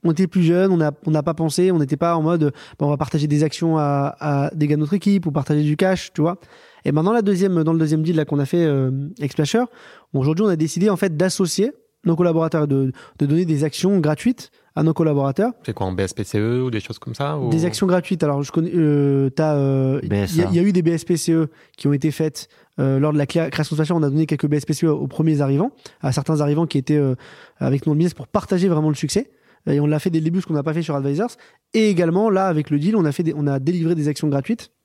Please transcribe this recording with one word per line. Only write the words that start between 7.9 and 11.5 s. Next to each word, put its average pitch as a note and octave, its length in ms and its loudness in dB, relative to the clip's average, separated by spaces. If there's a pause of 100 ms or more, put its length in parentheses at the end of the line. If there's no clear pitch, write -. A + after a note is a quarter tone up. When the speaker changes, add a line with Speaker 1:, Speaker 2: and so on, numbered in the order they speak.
Speaker 1:
deal E3 140 0
là, D3+ 100 0
qu'on C#3+ 140 -2
a C#3+ 60 0
fait, E3+ 200 0
euh, C3+ 240 2 (300)
avec C#3+ 140 -4
Splasher, F#3 300 0 (500)
aujourd'hui, D3+ 320 0
on G#3 40 2
a F3+ 60 2
décidé, E3 340 0
en F#3+ 80 0
fait, F3 180 -2
d'associer F#3 560 0 (340)